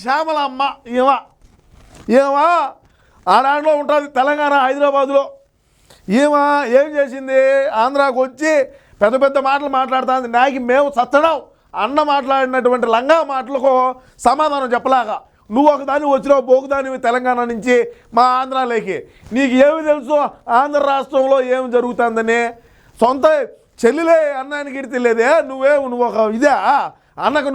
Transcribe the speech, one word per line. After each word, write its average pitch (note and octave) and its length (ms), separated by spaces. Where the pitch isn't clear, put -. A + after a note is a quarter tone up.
శ్యామల D4+ 380
అమ్మ, C4 120
ఈమె, B3+ 200
ఈమె C#4 320
ఆ F#3 180
దాంట్లో D4 260
ఉంటుంది C#4+ 240
తెలంగాణ D4 340
హైదరాబాదులో. C#4 580
ఈమె D4 240
ఏం D4 80
చేసింది? C4+ 440
ఆంధ్రాకు C#4 420
వచ్చి C4+ 280
పెద్ద G#3+ 220
పెద్ద C#4 140
మాటలు C#4 220
మాట్లాడుతుంది. B3+ 480
నాకు C4 220
మేము C#4 180
సత్తడం C#4+ 380
అన్న C4+ 160
మాట్లాడినటువంటి B3+ 840
లంగా C4+ 220
మాటలకు C4 400
సమాధానం C#4 480
చెప్పలాగా, A#3+ 440
నువ్వు C#4+ 200
ఒకదాని C#4 400
వచ్చినావు C#4 340
బోకుదానివి C4 580
తెలంగాణ B3 460
నుంచి A#3 240
మా A#3+ 60
ఆంధ్రాలోకి, A#3+ 580
నీకు B3+ 180
ఏమి D#4+ 240
తెలుసు D4 280
ఆంధ్ర D4 320
రాష్ట్రంలో C4+ 480
ఏమి C4 200
జరుగుతుందని? A#3 680
సొంత B3+ 260
చెల్లెలే D#4+ 380
అన్నానికి C#4+ 380
ఇడితే C4 260
లేదే, A#3 240
నువ్వే, C4+ 240
నువ్వు A#3+ 180
ఒక A3 160
ఇదే C#4 160
అన్నకు C#4 300